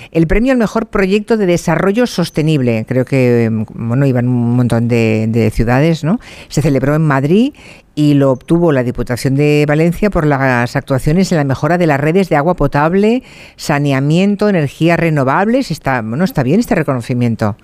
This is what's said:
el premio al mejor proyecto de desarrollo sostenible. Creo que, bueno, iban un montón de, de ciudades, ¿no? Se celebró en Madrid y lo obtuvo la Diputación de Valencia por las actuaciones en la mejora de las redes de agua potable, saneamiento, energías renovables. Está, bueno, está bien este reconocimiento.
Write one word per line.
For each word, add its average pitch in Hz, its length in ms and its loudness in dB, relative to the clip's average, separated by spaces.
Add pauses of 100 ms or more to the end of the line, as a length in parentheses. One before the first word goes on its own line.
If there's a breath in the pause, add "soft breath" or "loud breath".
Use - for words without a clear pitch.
(120)
el 165 160 0
premio 220 260 0
al 254 60 2
mejor 220 260 -2
proyecto 208 520 0
de 202 100 0
desarrollo 175 600 0
sostenible. 147 800 -2
Creo 127 160 0
que, 120 460 2 (240)
bueno, 117 320 -2
iban 123 220 0
un 120 280 0
montón 120 320 0
de, 113 400 0
de 113 220 0
ciudades, 135 540 0
¿no? 180 160 -2 (300 loud breath)
Se - 120 -2
celebró 139 340 0
en 160 60 0
Madrid 160 520 2 (420 loud breath)
y 147 180 2
lo 139 160 4
obtuvo 165 420 0
la 127 120 0
Diputación 120 500 -4
de 147 340 2
Valencia 165 440 0
por 156 160 0
las 131 480 0
actuaciones 151 560 0
en 170 80 0
la 143 60 0
mejora 151 340 -2
de 175 80 2
las 139 120 2
redes 165 300 0
de 170 60 0
agua 151 200 0
potable, 180 680 0 (320 loud breath)
saneamiento, 156 920 0
energías 170 500 0
renovables. 170 720 0
Está, 135 300 -4
bueno, 113 220 -4
está 165 200 -2
bien 143 160 2
este 240 160 -2
reconocimiento. 123 880 -2